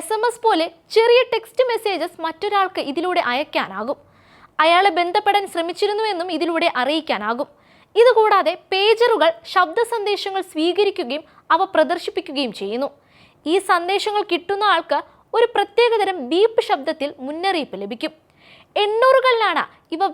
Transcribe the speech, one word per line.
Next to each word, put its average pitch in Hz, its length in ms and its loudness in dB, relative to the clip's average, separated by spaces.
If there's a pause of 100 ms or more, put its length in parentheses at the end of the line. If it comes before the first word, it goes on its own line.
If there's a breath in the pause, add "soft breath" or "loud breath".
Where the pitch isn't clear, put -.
എസ് 320 160 -4
എം 427 140 -4
എസ് 453 140 -8
പോലെ 339 220 2 (300)
ചെറിയ 466 240 6 (140)
ടെക്സ്റ്റ് 466 360 -2
മെസ്സേജസ് 381 560 -4
മറ്റൊരാൾക്ക് 370 640 -2
ഇതിലൂടെ 339 400 -2
അയക്കാനാകും. 247 640 -4 (640 soft breath)
അയാളെ 349 360 6
ബന്ധപ്പെടാൻ 403 440 0 (100)
ശ്രമിച്ചിരുന്നുവെന്നും 370 800 -2
ഇതിലൂടെ 330 320 0 (140)
അറിയിക്കാനാകും. 254 640 -2 (540 soft breath)
ഇതുകൂടാതെ 427 520 4 (200)
പേജറുകൾ 415 580 4 (220)
ശബ്ദ 359 260 2 (140)
സന്ദേശങ്ങൾ 403 480 -4 (100)
സ്വീകരിക്കുകയും 339 720 -2 (320 soft breath)
അവ 349 80 2 (120)
പ്രദർശിപ്പിക്കുകയും 311 840 -2
ചെയ്യുന്നു. 233 300 -6 (560 soft breath)
ഈ 311 100 0 (160)
സന്ദേശങ്ങൾ 381 500 0 (100)
കിട്ടുന്ന 392 420 -4
ആൾക്ക് 330 260 -2 (380 soft breath)
ഒരു 466 160 4
പ്രത്യേകതരം 415 640 0 (140)
ബീപ്പ് 440 360 2
ശബ്ദത്തിൽ 302 420 -4 (160)
മുന്നറിയിപ്പ് 311 560 -4
ലഭിക്കും. 226 300 -8 (720 soft breath)
എണ്ണൂറുകളിലാണ് 453 800 2 (320 soft breath)
ഇവ 359 180 -2